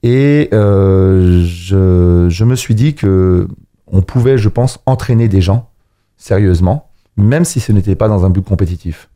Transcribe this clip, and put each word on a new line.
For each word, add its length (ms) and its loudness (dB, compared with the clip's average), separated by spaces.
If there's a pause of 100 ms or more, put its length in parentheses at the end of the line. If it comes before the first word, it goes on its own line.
Et, 500 2
euh, 920 2
je, 800 0
je 160 -2
me 100 0
suis 200 -4
dit 180 0
que 540 0 (400)
on 160 0
pouvait, 340 0
je 120 0
pense, 360 -2
entraîner 420 0
des 140 0
gens 300 -2 (460)
sérieusement, 760 -2 (260)
même 260 2
si 160 -4
ce 120 -6
n'était 240 0
pas 120 -2
dans 160 0
un 60 0
but 160 -2
compétitif. 720 -6